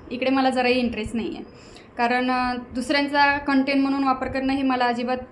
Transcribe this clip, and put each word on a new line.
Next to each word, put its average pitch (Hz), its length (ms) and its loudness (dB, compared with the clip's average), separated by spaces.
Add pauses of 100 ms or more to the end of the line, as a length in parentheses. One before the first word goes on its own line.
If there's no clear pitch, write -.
(100)
इकडे 254 200 -2
मला 262 200 2
जराही 247 280 2
इंटरेस्ट 226 380 -2
नाही 202 180 -4
आहे. - 100 -12 (540)
कारण, 247 320 2
अ, 254 240 0 (200)
दुसऱ्यांचा 285 640 2
कंटेंट 277 440 2
म्हणून 269 220 0
वापर 262 220 0
करणं 262 260 -2
हे 277 100 0
मला 254 220 2
अजिबात 240 320 0 (160)